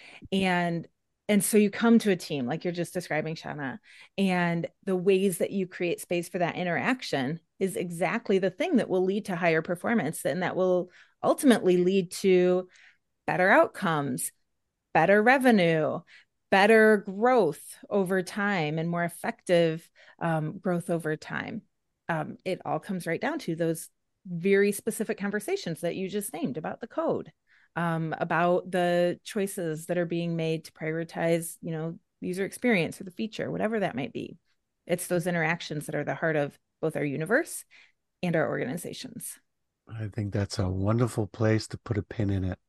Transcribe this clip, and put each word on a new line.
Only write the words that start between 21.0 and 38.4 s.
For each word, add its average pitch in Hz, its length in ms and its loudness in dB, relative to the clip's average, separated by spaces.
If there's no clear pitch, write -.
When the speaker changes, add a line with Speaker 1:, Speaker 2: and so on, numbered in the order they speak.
Speaker 1:
time. - 460 -8
Um, 160 380 -4
it 185 180 -4
all 151 160 -4
comes 180 280 -8
right 165 120 -2
down 285 200 -4
to 165 160 -6
those 165 340 -4
very 196 460 2
specific 214 460 -4
conversations 202 640 -6
that 170 140 -2
you 190 120 -4
just 202 260 -6
named 277 220 -4
about 165 240 -8
the - 80 -14
code, 240 440 -4
um, 160 440 -2
about 175 520 2
the 175 540 2
choices 170 600 -4
that 175 100 0
are 175 80 0
being 170 320 -2
made 160 280 -2
to - 60 -20
prioritize, 165 880 -2
you 170 100 -8
know, 165 280 -6
user 180 240 -4
experience 202 560 0
or - 20 -12
the 190 80 -14
feature, - 400 -6
whatever 202 300 -2
that 175 140 -2
might - 180 -6
be. - 240 -10
It's 170 200 -4
those 175 200 -2
interactions 165 600 -4
that - 80 -8
are 147 100 -4
the 135 100 -6
heart 160 220 0
of 143 200 -2
both 160 160 -4
our 143 80 -4
universe 160 600 -2
and 175 120 0
our 147 120 2